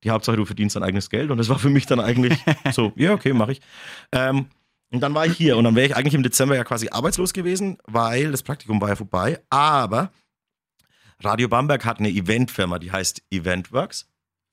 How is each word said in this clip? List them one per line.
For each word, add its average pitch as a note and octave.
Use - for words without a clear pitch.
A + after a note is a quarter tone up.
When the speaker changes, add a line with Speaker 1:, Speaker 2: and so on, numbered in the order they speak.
Speaker 1:
die G#2+
Hauptsache, A2+
du G#2+
verdienst G#2
dein G2
eigenes F#2+
Geld. C#3+
Und B2+
das A2+
war C3+
für A#2
mich C#3
dann B2
eigentlich A#2+
Speaker 2:
<laughs> -
Speaker 1:
so, A2
ja, E3
okay, F#3
mach A2+
ich. C3+
Ähm, C3+
und B2
dann C#3+
war D#3
ich E3+
hier C#3+
und A#2
dann A2+
wäre B2+
ich C#3
eigentlich C#3
im C#3
Dezember C3
ja B2
quasi A2+
arbeitslos E3+
gewesen, F#3
weil A#2
das C#3
Praktikum A2
war G#2
ja G2+
vorbei. G2+
Aber C#3
Radio A2
Bamberg B2+
hat A#2
eine G#2
Eventfirma, G2
die F2
heißt F#2+
Eventworks. F#2